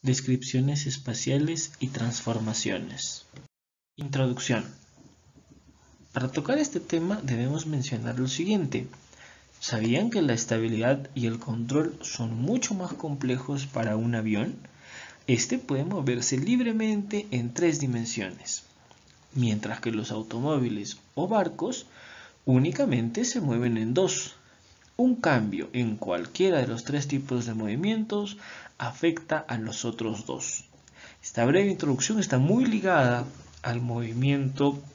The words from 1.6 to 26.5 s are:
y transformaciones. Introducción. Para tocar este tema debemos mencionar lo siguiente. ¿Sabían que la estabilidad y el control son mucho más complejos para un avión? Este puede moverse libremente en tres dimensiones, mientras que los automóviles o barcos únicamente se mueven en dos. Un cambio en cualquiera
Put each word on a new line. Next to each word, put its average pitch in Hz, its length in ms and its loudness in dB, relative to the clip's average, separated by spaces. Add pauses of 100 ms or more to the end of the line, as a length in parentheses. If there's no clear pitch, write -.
y 131 100 -2
transformaciones. 110 1400 -4 (720)
Introducción. 131 680 0 (1500)
Para 127 140 0
tocar 156 280 0
este 285 240 0
tema 180 420 0
debemos 135 440 -2
mencionar 127 520 -2
lo 127 80 0
siguiente. 160 600 0 (720)
¿Sabían 120 500 2
que 220 140 2
la 131 100 4
estabilidad 113 840 0
y 120 120 0
el 113 120 0
control 123 600 0
son 113 340 -4
mucho 190 380 0
más 180 220 -4
complejos 135 720 -2
para 110 320 -2
un 117 160 0
avión? 110 420 0 (680)
Este 135 320 2
puede 143 260 -2
moverse 135 540 0
libremente 214 920 0
en 123 220 -2
tres 160 260 4
dimensiones, 113 840 -4 (720)
mientras 110 460 0
que 113 120 -2
los 110 200 -2
automóviles 117 840 -2 (180)
o 175 140 -2
barcos 202 560 -2 (600)
únicamente 135 800 4
se 240 160 -2
mueven 120 340 2
en 110 160 0
dos. - 440 0 (600)
Un 247 200 4
cambio 107 580 2
en 117 220 0
cualquiera 107 640 2